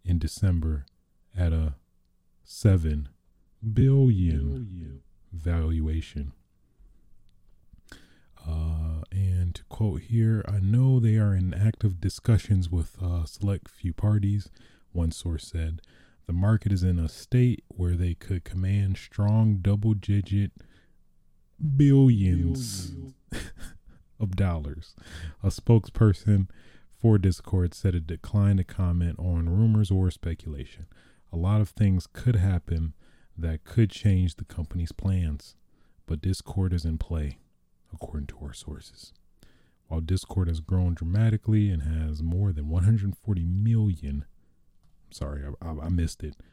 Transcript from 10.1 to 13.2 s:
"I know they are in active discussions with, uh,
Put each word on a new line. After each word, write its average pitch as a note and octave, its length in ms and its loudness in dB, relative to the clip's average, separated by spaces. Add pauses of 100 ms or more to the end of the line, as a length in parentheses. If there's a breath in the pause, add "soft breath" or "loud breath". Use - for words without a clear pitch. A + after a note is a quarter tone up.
"I G2+ 100 -2
know B2 400 4
they A2 180 4
are G#2 180 2
in F#2 200 0
active G2+ 460 0
discussions F#2+ 680 0
with, E2+ 300 -4
uh, F2 240 -2